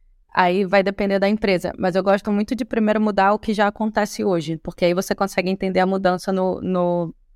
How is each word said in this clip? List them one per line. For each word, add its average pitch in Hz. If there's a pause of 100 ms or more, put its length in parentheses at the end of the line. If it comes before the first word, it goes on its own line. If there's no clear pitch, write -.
(340)
Aí 185
vai 190
depender 196
da 190
empresa. 202
Mas 185
eu 185
gosto 196
muito 208
de 233
primeiro 214
mudar 202
o 214
que 214
já 202
acontece 214
hoje, 165
porque -
aí 175
você 185
consegue 190
entender 190
a 185
mudança 190
no, 185
no, 175 (220)